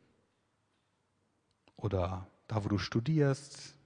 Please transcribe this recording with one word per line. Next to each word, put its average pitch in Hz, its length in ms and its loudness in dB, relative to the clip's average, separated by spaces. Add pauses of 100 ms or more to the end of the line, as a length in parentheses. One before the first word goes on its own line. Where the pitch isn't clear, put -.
(1800)
oder 92 500 -2 (200)
da, 107 180 -2
wo - 20 0
du 101 100 2
studierst? 135 1000 0 (100)